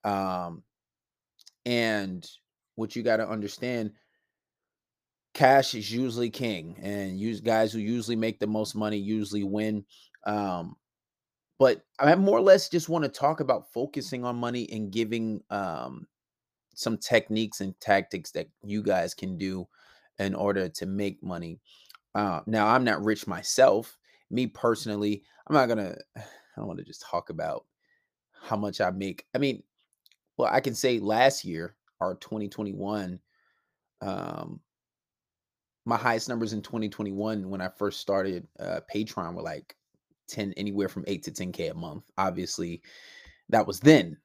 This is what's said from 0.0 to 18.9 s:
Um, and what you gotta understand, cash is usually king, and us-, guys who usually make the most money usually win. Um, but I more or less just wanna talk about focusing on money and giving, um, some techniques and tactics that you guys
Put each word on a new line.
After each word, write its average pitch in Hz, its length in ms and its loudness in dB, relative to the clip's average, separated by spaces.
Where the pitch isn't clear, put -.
Um, 92 600 -2
and 107 600 0
what 110 200 -8
you 117 80 -6
gotta 110 240 2
understand, 110 640 -4
cash 135 400 8
is 107 180 -8
usually 120 380 -2
king, 90 520 -6
and 98 380 -6
us-, 107 200 -4
guys 110 340 2
who 113 60 -4
usually 113 360 -2
make 113 240 -2
the 107 80 0
most 107 280 -2
money 107 220 -2
usually 104 460 -2
win. 104 400 -2
Um, 95 500 -4
but 131 240 6
I 151 160 8
more 196 220 4
or - 40 4
less 190 280 8
just 165 200 0
wanna 156 200 0
talk 151 300 0
about 131 340 0
focusing 127 520 -4
on 123 120 -2
money 120 340 -4
and 107 200 -6
giving, 113 580 -2
um, 76 580 -6
some 113 220 -2
techniques 110 640 2
and 95 200 -6
tactics 98 500 0
that 80 160 -6
you 104 200 -4
guys 90 300 0